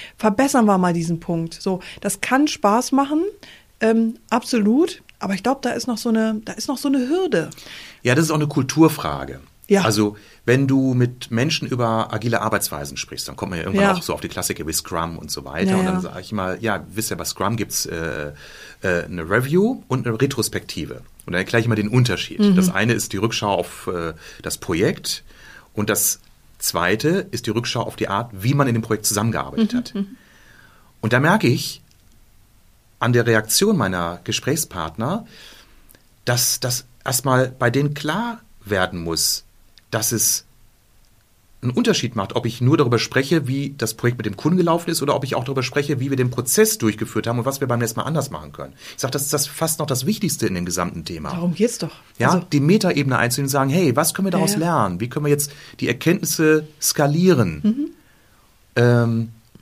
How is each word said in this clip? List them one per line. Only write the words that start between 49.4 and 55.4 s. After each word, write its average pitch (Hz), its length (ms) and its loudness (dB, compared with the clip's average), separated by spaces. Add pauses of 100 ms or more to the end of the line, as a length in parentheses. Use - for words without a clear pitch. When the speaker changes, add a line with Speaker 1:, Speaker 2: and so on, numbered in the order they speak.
Speaker 2:
fast - 320 -4
noch 147 80 -2
das 127 180 -2
Wichtigste 185 400 -2
in 92 80 0
dem 87 120 -2
gesamten 87 380 -4
Thema. 78 280 -8
Speaker 1:
Darum 175 240 -2
geht's 220 240 0
doch. 160 120 -6 (280)
Speaker 2:
Ja, 120 120 4
Speaker 1:
Also 175 200 2
Speaker 2:
die 147 80 2
Metaebene 147 580 2
einzunehmen, 123 320 0
sagen, 135 220 2
„Hey, 170 240 2
was 160 180 2
können 196 140 0
wir 185 40 0
Speaker 1:
Ja, 196 60 0
Speaker 2:
daraus 196 160 2
Speaker 1:
ja. 160 60 0
Speaker 2:
lernen? 117 400 0
Wie 123 100 -4
können 147 160 -4
wir 147 60 4
jetzt 143 200 0 (280)